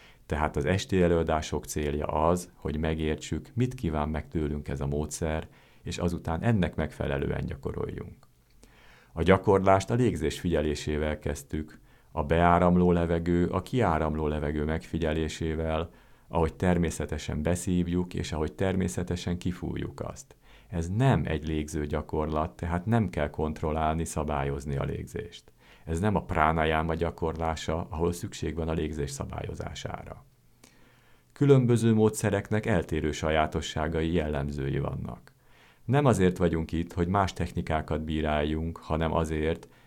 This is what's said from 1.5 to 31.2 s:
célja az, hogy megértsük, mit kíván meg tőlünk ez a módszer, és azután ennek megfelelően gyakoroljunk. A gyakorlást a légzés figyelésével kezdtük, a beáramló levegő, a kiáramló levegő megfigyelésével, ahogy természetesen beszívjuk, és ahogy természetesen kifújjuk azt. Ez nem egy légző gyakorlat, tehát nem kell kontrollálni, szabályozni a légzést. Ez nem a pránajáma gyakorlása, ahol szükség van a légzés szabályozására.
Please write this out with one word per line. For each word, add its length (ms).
célja 420
az, 480
hogy 240
megértsük, 760
mit 200
kíván 340
meg 200
tőlünk 400
ez 120
a 60
módszer, 640
és 160
azután 440
ennek 320
megfelelően 720
gyakoroljunk. 680
A 100
gyakorlást 680
a 40
légzés 460
figyelésével 760
kezdtük, 640
a 100
beáramló 680
levegő, 540
a 160
kiáramló 640
levegő 380
megfigyelésével, 1300
ahogy 220
természetesen 880
beszívjuk, 720
és 180
ahogy 200
természetesen 840
kifújjuk 600
azt. 360
Ez 200
nem 360
egy 220
légző 400
gyakorlat, 640
tehát 360
nem 220
kell 220
kontrollálni, 760
szabályozni 720
a 80
légzést. 680
Ez 160
nem 140
a 80
pránajáma 720
gyakorlása, 960
ahol 220
szükség 420
van 140
a 40
légzés 380
szabályozására. 1120